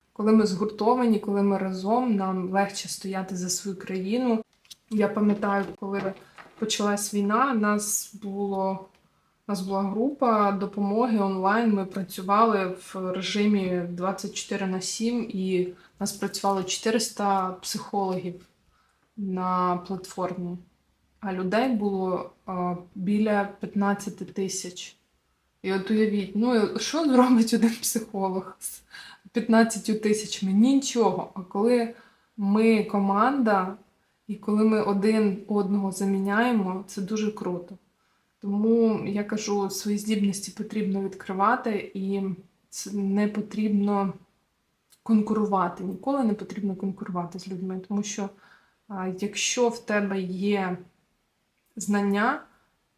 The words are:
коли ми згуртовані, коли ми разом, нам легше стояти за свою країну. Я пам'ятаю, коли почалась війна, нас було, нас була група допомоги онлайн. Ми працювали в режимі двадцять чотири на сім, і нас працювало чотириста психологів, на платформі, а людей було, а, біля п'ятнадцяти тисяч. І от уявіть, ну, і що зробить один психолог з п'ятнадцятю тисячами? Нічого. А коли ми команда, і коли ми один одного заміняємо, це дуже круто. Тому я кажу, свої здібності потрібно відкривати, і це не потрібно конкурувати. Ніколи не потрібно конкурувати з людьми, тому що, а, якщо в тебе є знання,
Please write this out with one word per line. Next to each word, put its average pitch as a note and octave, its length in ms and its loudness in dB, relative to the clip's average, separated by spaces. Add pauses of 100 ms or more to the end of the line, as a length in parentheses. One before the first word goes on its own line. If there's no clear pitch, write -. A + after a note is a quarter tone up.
(120)
коли G#3+ 200 2
ми A3 140 8
згуртовані, G#3+ 720 2
коли G3+ 240 0
ми G3 160 4
разом, G3+ 580 0
нам F#3 340 -2
легше G3 380 0
стояти F#3+ 480 -6
за F3+ 120 -4
свою F#3+ 280 -4
країну. A3 680 0 (460)
Я G#3 180 2
пам'ятаю, G3+ 560 2 (160)
коли G3 320 -4 (460)
почалась G#3 560 -2
війна, A3 400 2
нас G#3 680 0
було, F#3+ 640 -4 (600)
нас G3+ 120 -2
була F#3+ 220 0
група G#3+ 720 2
допомоги G#3 640 0
онлайн. G3 560 2
Ми G3 100 2
працювали G3 840 2
в F#3 460 -6
режимі F#3+ 760 2
двадцять F#3+ 460 -4
чотири G3 320 -4
на F#3 140 -2
сім, A3+ 520 -2
і F#3 360 0 (320)
нас G3+ 120 -4
працювало G3 500 -2
чотириста G3 1000 -2
психологів, F#3 840 -6 (680)
на F#3 600 0
платформі, F3+ 800 -6 (640)
а G3 120 -6
людей F#3+ 360 0
було, G3 640 -2 (160)
а, F3+ 280 -4 (200)
біля G#3 540 0 (120)
п'ятнадцяти G3 640 -2
тисяч. - 720 -8 (640)
І F#3+ 100 -2
от F#3+ 180 -2
уявіть, G#3 460 2
ну, A#3+ 200 2
і G#3 220 2
що D#4+ 260 -2
зробить B3+ 500 6
один A3+ 160 4
психолог F#3+ 920 -4
з - 220 -12 (500)
п'ятнадцятю A3+ 600 4
тисячами? G#3 580 0
Нічого. A#3 800 4
А G3 60 -10
коли A#3 540 0 (420)
ми G#3+ 480 4
команда, G3+ 920 2 (500)
і G#3 80 -8
коли G#3+ 300 2
ми G#3+ 180 4
один G3+ 640 2
одного G3 440 0
заміняємо, G3 920 0
це - 160 -10
дуже G#3+ 300 -2
круто. F3+ 460 -8 (640)
Тому A3 640 2
я G3+ 180 -2
кажу, G3+ 460 -2
свої G#3 280 -2
здібності G3+ 520 0
потрібно G3 520 -4
відкривати, G3+ 920 -2
і G3 280 -2 (460)
це - 240 -12
не G3+ 360 2
потрібно G#3 840 0 (920)
конкурувати. G#3 800 2
Ніколи C4 400 -2
не G#3+ 100 2
потрібно G3 420 -4
конкурувати F#3 600 -6
з F#3 100 -14
людьми, F#3 400 -6
тому G3+ 140 -2
що, G3+ 280 -6 (580)
а, F#3 200 -6 (120)
якщо A#3 480 0
в A#3 180 -6
тебе G3+ 360 0
є F#3 540 -2 (1000)
знання, G3+ 640 0 (560)